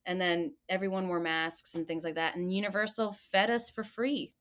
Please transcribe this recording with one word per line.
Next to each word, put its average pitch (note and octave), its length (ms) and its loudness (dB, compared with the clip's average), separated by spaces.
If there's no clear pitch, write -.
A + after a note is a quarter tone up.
and F3+ 140 0
then E3+ 340 2
everyone F#3+ 400 0
wore F3 120 0
masks E3 540 -2
and E3 120 -2
things E3 180 -2
like E3 100 -2
that. D#3+ 200 0
And F3+ 180 0
Universal G#3 600 0
fed G3+ 380 2
us A#3 200 2
for A3 140 -6
free A3 560 -2